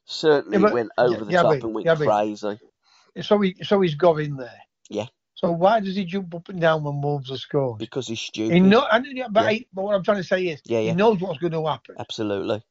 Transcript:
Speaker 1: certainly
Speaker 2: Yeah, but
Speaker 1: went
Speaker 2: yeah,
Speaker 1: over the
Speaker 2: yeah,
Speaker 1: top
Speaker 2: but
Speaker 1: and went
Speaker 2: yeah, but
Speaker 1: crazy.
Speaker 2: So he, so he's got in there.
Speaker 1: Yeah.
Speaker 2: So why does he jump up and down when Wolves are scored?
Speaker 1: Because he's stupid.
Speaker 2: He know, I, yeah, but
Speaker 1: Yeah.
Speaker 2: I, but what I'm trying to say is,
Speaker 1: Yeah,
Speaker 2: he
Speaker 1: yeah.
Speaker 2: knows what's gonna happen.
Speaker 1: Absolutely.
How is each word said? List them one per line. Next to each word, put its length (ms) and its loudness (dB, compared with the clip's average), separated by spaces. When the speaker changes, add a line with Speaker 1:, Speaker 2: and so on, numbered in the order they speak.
Speaker 1:
certainly 500 2
Speaker 2:
Yeah, 60 4
but 100 6
Speaker 1:
went 240 -2
Speaker 2:
yeah, 80 4
Speaker 1:
over 220 0
the 60 -8
Speaker 2:
yeah, 100 4
Speaker 1:
top 140 4
Speaker 2:
but 80 -4
Speaker 1:
and 100 -6
went 120 -6
Speaker 2:
yeah, 100 4
but 100 -2
Speaker 1:
crazy. 540 -2
Speaker 2:
So 180 2
he, 220 -2
so 180 2
he's 160 0
got 240 4
in 160 -6
there. 240 -14
Speaker 1:
Yeah. 180 -6
Speaker 2:
So 160 -2
why 300 2
does 160 -6
he 80 -2
jump 300 -8
up 140 -14
and 120 -8
down 240 2
when 160 -4
Wolves 320 -4
are 60 -8
scored? 400 -2
Speaker 1:
Because 280 -8
he's 140 -8
stupid. 340 -2
Speaker 2:
He 60 6
know, 200 6
I, 240 2
yeah, 240 -10
but 140 2
Speaker 1:
Yeah. 60 0
Speaker 2:
I, 240 -2
but 100 -6
what 140 0
I'm 80 -4
trying 140 0
to 60 -6
say 200 -2
is, 200 -6
Speaker 1:
Yeah, 160 -2
Speaker 2:
he 60 0
Speaker 1:
yeah. 80 0
Speaker 2:
knows 260 4
what's 200 -6
gonna 280 -4
happen. 300 -8
Speaker 1:
Absolutely. 720 -4